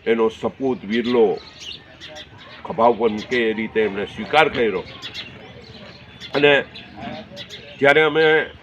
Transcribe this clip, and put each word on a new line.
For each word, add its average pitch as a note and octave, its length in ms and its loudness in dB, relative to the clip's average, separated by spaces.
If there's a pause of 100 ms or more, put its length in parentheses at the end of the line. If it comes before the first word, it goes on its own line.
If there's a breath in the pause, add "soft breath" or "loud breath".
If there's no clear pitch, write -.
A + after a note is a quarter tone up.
એનો A2+ 220 2
સપૂત, A#2+ 560 -6
વિરલો A2+ 540 2 (1300)
ખભા - 200 -2
ઉપર A2+ 240 4
મૂકે G#2+ 280 -4
એ A2+ 160 0
રીતે A2 280 -2
એમણે G2+ 240 -2
સ્વીકાર C#3+ 440 2
કર્યો. A2+ 360 -2 (1500)
અને C#3+ 280 6 (1160)
જ્યારે C#3+ 220 6
અમે D#3 420 4 (180)